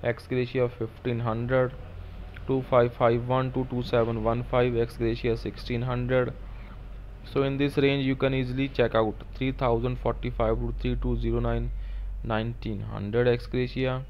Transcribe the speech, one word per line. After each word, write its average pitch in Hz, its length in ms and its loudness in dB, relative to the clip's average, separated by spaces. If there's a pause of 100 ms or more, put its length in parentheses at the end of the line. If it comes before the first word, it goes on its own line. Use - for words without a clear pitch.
(100)
ex - 180 -6
gratia 123 480 2
fifteen 117 440 -4
hundred, 120 520 2 (720)
two 135 100 2 (140)
five 120 280 6
five 120 340 4
one 131 240 0
to 131 160 0
two 123 160 -2
seven 117 380 2
one 120 260 0
five, 123 320 4
ex 117 120 -10
gratia 117 400 0
sixteen 117 520 -4
hundred। 123 420 2 (1000)
So 139 160 2
in 139 100 -2
this 143 180 2
range 139 300 4
you 135 160 2
can 135 160 2
easily 131 300 0 (100)
check 117 220 4
out 107 240 0 (100)
three 131 160 0 (140)
thousand 120 400 2
forty 120 340 -2
five 113 240 2
to 117 180 -2
three 123 220 0
two 123 100 0 (120)
zero 117 240 2
nine, 117 200 0 (560)
नाइनटीन 113 580 -2 (100)
हंड्रेड 110 420 2
ex 120 200 -6
gratia। 127 440 -2 (120)